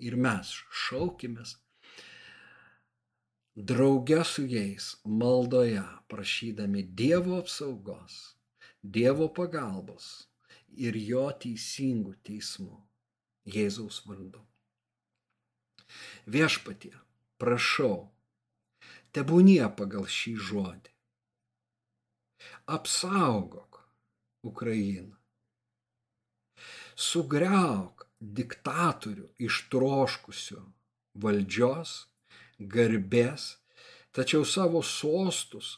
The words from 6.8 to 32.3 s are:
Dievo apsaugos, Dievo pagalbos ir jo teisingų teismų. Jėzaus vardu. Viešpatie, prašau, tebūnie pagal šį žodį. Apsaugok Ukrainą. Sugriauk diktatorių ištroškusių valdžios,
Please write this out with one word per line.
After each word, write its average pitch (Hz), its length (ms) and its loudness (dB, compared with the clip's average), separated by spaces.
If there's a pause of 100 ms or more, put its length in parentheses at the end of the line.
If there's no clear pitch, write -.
Dievo 175 480 2
apsaugos, 104 800 -10 (640)
Dievo 127 440 2
pagalbos 151 1000 -8 (460)
ir 117 240 -4
jo 117 340 -2
teisingų 117 880 -4
teismų. - 580 -12 (680)
Jėzaus 104 560 -4
vardu. 95 400 -16 (1800)
Viešpatie, 131 720 0 (480)
prašau, 120 680 0 (1000)
tebūnie 165 600 8
pagal 101 420 -6
šį - 260 -4
žodį. 95 600 -6 (1700)
Apsaugok 156 1200 -2 (600)
Ukrainą. 104 720 -4 (1800)
Sugriauk 151 1200 0
diktatorių 117 1200 -4
ištroškusių 127 1300 -2 (540)
valdžios, 107 760 0 (680)